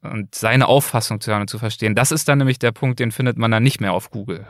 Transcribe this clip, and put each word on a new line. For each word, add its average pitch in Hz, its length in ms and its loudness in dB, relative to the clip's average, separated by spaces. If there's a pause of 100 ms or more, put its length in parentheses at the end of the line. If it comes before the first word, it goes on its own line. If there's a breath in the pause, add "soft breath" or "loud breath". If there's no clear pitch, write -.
und 104 320 -10
seine 120 320 2
Auffassung 117 540 2
zu 113 100 -4
hören 104 100 0
und 101 80 -6
zu - 80 -10
verstehen. 107 380 -2
Das 123 160 2
ist 156 160 -4
dann 143 100 4
nämlich 135 220 2
der 117 140 0
Punkt, 127 260 -2
den 117 120 -2
findet 123 260 -2
man 113 120 0
dann 110 140 2
nicht 135 180 2
mehr 98 120 0
auf 92 180 -4
Google. 101 380 -10